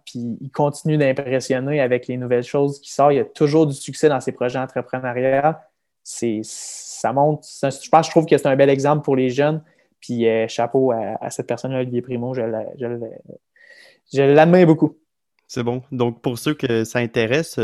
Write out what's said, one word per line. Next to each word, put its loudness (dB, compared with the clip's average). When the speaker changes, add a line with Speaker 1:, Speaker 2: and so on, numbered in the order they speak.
Speaker 1:
puis -8
il -14
continue 0
d'impressionner 0
avec 0
les -6
nouvelles 0
choses -2
qui -20
sortent. 4
Il 2
y 2
a 0
toujours 2
du -4
succès -2
dans 2
ses -6
projets -4
entrepreneuriaux. -2
C'est, -4
ça -8
montre, 2
c'est -8
un, 0
je -14
pense, 6
je -10
trouve 4
que 4
c'est 0
un 4
bel 6
exemple 2
pour 2
les 2
jeunes. 0
Puis, -2
euh, 2
chapeau 0
à, -4
à -8
cette -10
personne-là, -4
Olivier -4
Primo, -8
je -4
la, -6
je -6
la, -8
je 0
l'admire 6
beaucoup. 2
Speaker 2:
C'est -6
bon. -4
Donc, -2
pour -4
ceux -2
que 0
ça -4
intéresse, -2